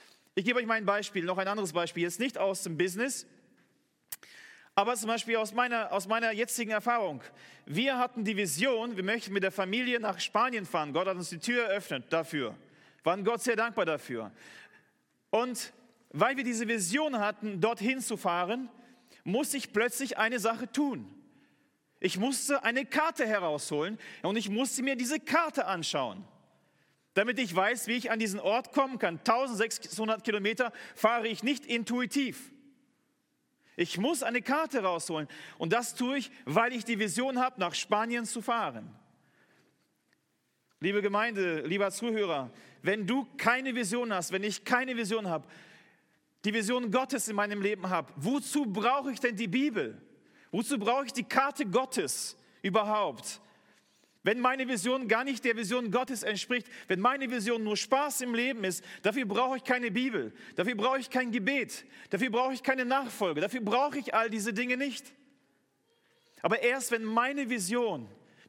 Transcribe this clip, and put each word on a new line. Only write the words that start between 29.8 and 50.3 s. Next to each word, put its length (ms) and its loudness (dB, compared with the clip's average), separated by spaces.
Kilometer 480 0
fahre 340 2
ich 140 -4
nicht 240 -2
intuitiv. 840 -2
Ich 220 -2
muss 240 0
eine 180 0
Karte 420 0
rausholen 460 -2
und 160 0
das 200 0
tue 220 0
ich, 140 -4
weil 260 4
ich 140 -6
die 120 0
Vision 400 0
habe, 220 0
nach 140 0
Spanien 500 0
zu 160 -6
fahren. 480 -2
Liebe 220 2
Gemeinde, 600 2
lieber 280 2
Zuhörer, 600 -2
wenn 240 0
du 200 0
keine 360 2
Vision 380 0
hast, 180 -2
wenn 120 0
ich 240 -4
keine 280 2
Vision 320 -2
habe, 220 -4
die 80 0
Vision 380 0
Gottes 360 0
in 100 -6
meinem 260 0
Leben 260 -2
habe, 280 -2
wozu 500 0
brauche 440 2
ich 80 -6
denn 160 0
die 140 -4
Bibel? 500 0